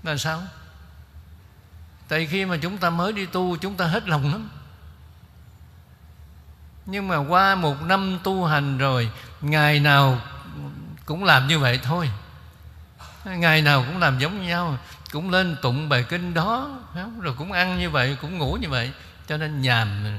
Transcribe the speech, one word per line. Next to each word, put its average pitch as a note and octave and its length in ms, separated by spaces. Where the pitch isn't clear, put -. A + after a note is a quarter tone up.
Là D#3 140
sao? D#3+ 260
Tại D#3 180
khi F#3+ 180
mà F3+ 120
chúng F3 220
ta F3 120
mới F3 220
đi G3 140
tu, F3+ 300
chúng G3 200
ta F3+ 100
hết G3 220
lòng D3 240
lắm. A3 180
Nhưng G3 220
mà F3 80
qua F3+ 380
một D3+ 280
năm F#3 400
tu F#3+ 220
hành C#3+ 340
rồi, B2+ 320
ngày D3 400
nào C#3 400
cũng E3+ 180
làm C3+ 220
như D#3+ 120
vậy B2+ 240
thôi. D#3 280
Ngày E3+ 380
nào C#3+ 240
cũng F3+ 120
làm C#3+ 200
giống F3+ 280
nhau, E3+ 320
cũng E3+ 200
lên F3+ 320
tụng C#3 260
bài B2 200
kinh F3 260
đó, B3 460
phải F3+ 80
không? A3+ 180
Rồi D#3 180
cũng F3+ 140
ăn F3+ 260
như F3 120
vậy, C3+ 300
cũng E3+ 180
ngủ D3 220
như D#3 80
vậy. B2+ 240
Cho D3+ 100
nên D3+ 240
nhàm, G#2+ 440